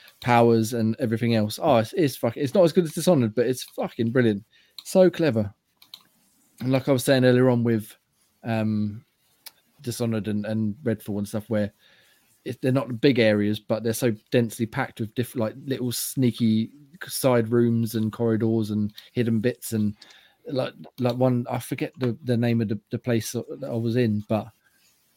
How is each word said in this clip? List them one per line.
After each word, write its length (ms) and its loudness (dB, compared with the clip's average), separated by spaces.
powers 520 4
and 260 -2
everything 380 0
else. 260 -2
Oh, 140 4
it's, 160 0
it's 240 0
fuck-, 200 -4
it's 180 -4
not 100 6
as 80 4
good 120 2
as 100 -8
Dishonored, 420 2
but 100 2
it's 160 -4
fucking 480 -4
brilliant. 340 2
So 280 4
clever. 440 0
And 120 -2
like 160 0
I 40 2
was 120 0
saying 200 4
earlier 260 6
on 120 2
with, 340 -2
um, 640 -2
Dishonored 440 -4
and, 200 -2
and 360 -2
Redfall 360 -4
and 100 -4
stuff, 200 -8
where 240 -2
it, 160 -10
they're 120 0
not 280 -2
big 200 4
areas, 400 4
but 240 -4
they're 80 0
so 200 0
densely 340 0
packed 320 -8
with 160 -8
diff-, 220 -6
like, 180 -4
little 260 -4
sneaky 800 0
side 440 0
rooms 440 2
and 180 -2
corridors 580 0
and 220 -2
hidden 260 0
bits 340 -4
and, 220 -2
like, 260 -6
like, 160 -2
one, 340 0
I 120 -4
forget 380 -6
the, 260 -2
the 120 0
name 240 2
of 80 0
the, 120 -4
the 80 -6
place 340 -2
that 120 -6
I 140 -8
was 180 -2
in, 340 0
but 200 -2